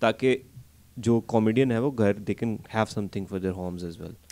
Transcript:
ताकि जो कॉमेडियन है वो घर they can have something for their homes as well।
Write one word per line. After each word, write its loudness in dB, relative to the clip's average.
ताकि 2
जो 4
कॉमेडियन 2
है 0
वो 0
घर 2
they -4
can -2
have -2
something -6
for -4
their -4
homes -6
as -10
well। -14